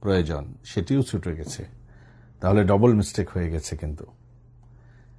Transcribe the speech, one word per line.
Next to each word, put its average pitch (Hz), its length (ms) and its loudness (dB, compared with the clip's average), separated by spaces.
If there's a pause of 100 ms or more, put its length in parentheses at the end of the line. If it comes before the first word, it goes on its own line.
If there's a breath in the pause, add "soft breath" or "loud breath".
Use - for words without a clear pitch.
প্রয়োজন, 80 520 -2 (100)
সেটিও 131 380 -2
ছুটে 90 340 -4
গেছে, - 300 -12 (760 soft breath)
তাহলে 98 240 4
ডাবল 101 300 6
মিস্টেক 101 360 0
হয়ে 85 200 -4
গেছে। 78 280 -6
কিন্তু 76 280 -10 (1120 soft breath)